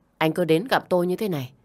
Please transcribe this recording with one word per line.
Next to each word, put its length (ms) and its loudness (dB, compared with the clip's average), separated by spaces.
anh 140 2
cứ 120 -2
đến 240 2
gặp 200 0
tôi 180 2
như 100 -2
thế 120 -4
này, 240 -6